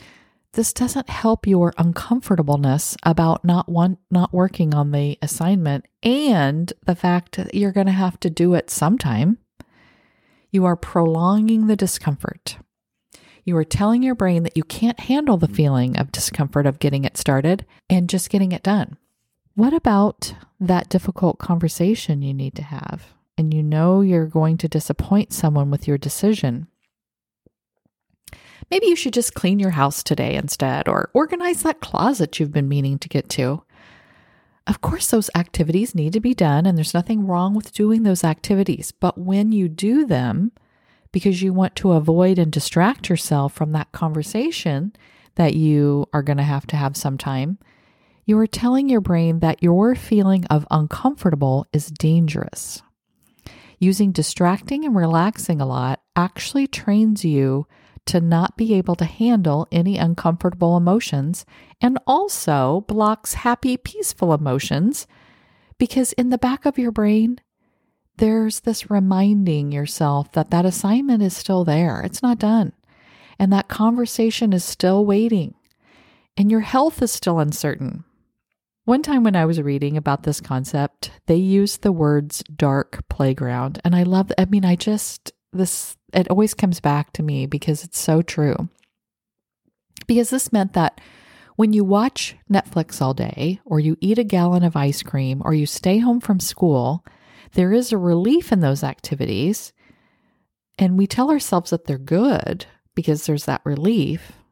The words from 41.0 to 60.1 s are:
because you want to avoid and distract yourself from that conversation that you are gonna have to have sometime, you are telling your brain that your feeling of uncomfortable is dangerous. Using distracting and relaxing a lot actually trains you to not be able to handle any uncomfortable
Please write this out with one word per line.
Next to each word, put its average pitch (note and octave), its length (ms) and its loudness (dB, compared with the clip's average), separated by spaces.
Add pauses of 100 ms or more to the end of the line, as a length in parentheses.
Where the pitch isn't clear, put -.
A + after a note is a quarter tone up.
because F#3+ 320 0
you F#3+ 100 0
want F#3 220 0
to F#3+ 160 2
avoid E3+ 480 4
and D#3+ 120 2
distract F3 580 0
yourself C#3+ 440 0
from D#3 200 -4
that D3+ 180 -4
conversation E3 1000 -4 (420)
that E3 180 2
you D3 600 2
are D3 100 0
gonna C#3+ 200 0
have C#3+ 240 -2
to D3+ 100 -4
have C#3 180 -2
sometime, C#3 640 -6 (640)
you G#3+ 140 2
are A3 80 2
telling C4 400 0
your A#3+ 140 2
brain E3 380 2
that D#3+ 220 0
your F#3 320 4
feeling F#3+ 520 2
of D3+ 260 0
uncomfortable D3+ 1000 0
is D3 140 -2
dangerous. D#3 960 -2 (960)
Using F#3+ 360 2
distracting G3 720 -2
and B3 100 0
relaxing E3 640 0
a C3+ 80 -2
lot B2+ 340 -4 (140)
actually A3+ 500 -2
trains G#3+ 600 0
you C#3 420 0 (380)
to F3+ 140 0
not E3+ 380 2
be A3+ 160 0
able F3+ 220 0
to E3+ 100 -2
handle F3 640 0
any F3 260 0
uncomfortable E3+ 800 0